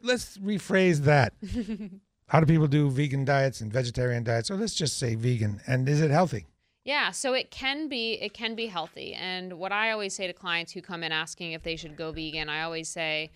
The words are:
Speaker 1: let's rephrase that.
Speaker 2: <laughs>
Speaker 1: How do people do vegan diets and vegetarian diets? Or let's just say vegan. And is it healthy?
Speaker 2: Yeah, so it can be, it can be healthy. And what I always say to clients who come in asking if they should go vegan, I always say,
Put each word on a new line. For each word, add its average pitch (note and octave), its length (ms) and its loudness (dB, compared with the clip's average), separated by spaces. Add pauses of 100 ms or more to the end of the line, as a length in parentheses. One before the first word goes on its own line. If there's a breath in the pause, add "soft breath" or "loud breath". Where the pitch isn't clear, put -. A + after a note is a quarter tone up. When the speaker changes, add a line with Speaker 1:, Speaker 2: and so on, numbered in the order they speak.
Speaker 1:
let's A#3+ 340 -2
rephrase F#3+ 640 4
that. C#3 420 6
Speaker 2:
<laughs> G3+ 500 -6 (380)
Speaker 1:
How D#3 120 6
do D#3 40 6
people D#3 220 6
do C#3+ 220 4
vegan C3+ 340 0
diets C3+ 380 2
and G#2+ 100 -6
vegetarian B2 520 0
diets? A#2 280 0
Or G3 60 -2
let's G#3 180 -2
just D3 220 -2
say A#2 180 0
vegan. A2+ 500 0
And C3 220 0
is D3 140 4
it D#3 100 4
healthy? C#3+ 340 2 (380)
Speaker 2:
Yeah, B3+ 280 0
so B3+ 220 -2
it - 180 -2
can C#4 360 -4
be, A3+ 260 -2
it - 200 -6
can A3+ 220 -6
be A3+ 120 -4
healthy. E3+ 460 -8
And F#3 400 -8
what F#3 180 -8
I G#3+ 200 0
always G#3 220 -4
say F#3+ 140 -4
to F3 60 -8
clients E3+ 400 -4
who F3+ 80 -10
come E3+ 220 -8
in D#3+ 100 -4
asking D#3+ 400 -4
if D#3+ 100 -10
they E3 140 -4
should D#3 180 -14
go D#3+ 160 -8
vegan, D#3 380 -6
I D#3 140 -4
always E3 260 -6
say, D#3 460 -4